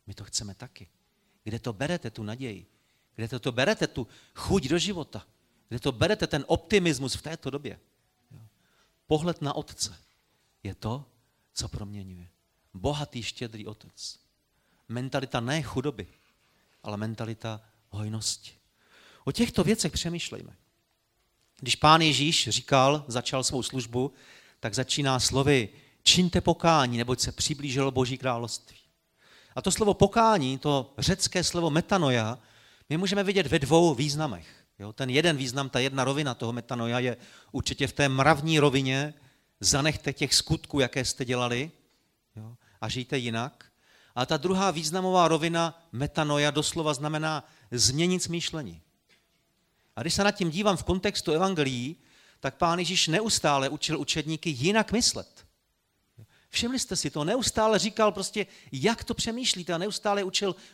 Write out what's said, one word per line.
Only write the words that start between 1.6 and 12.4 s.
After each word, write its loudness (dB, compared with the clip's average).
berete, -4
tu -12
naději? -10
Kde -6
to, -8
to -4
berete, 2
tu -8
chuť 0
do 2
života? -6
Kde -6
to 0
berete, 0
ten -4
optimismus 2
v -10
této -10
době? -10
Pohled 0
na -4
otce -8
je -8
to, -8
co -8
proměňuje. -12